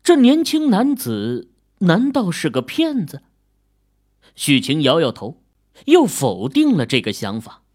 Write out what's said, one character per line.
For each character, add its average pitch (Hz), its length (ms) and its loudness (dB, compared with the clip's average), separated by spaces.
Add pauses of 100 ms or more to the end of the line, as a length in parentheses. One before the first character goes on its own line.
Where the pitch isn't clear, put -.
这 349 140 4
年 285 280 6
轻 311 260 0
男 247 260 2
子 113 540 -6 (300)
难 196 300 2
道 233 220 -2
是 160 180 -4
个 123 120 -2
骗 294 440 -4
子？ - 160 -18 (1120)
许 139 280 0
晴 151 220 -4
摇 143 180 2
摇 123 100 -2
头， - 320 -14 (420)
又 311 200 4
否 113 420 -4
定 294 240 0
了 143 140 0
这 120 160 0
个 104 100 -6
想 104 300 -8
法。 - 220 -20 (120)